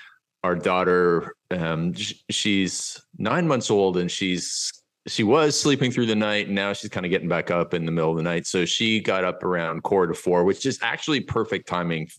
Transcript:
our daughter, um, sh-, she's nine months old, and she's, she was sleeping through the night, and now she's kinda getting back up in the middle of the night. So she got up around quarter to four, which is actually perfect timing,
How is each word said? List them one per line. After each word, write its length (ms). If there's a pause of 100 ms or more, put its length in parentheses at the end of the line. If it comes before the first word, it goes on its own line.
(440)
our 120
daughter, 800 (160)
um, 440
sh-, 200 (160)
she's 720 (160)
nine 300
months 240
old, 260
and 140
she's, 600 (360)
she 160
was 360
sleeping 320
through 160
the 80
night, 320
and 80
now 180
she's 160
kinda 200
getting 200
back 220
up 220
in 120
the 60
middle 200
of 60
the 60
night. 220
So 200
she 340
got 240
up 200
around 400
quarter 300
to 60
four, 240
which 220
is 160
actually 400
perfect 460
timing, 520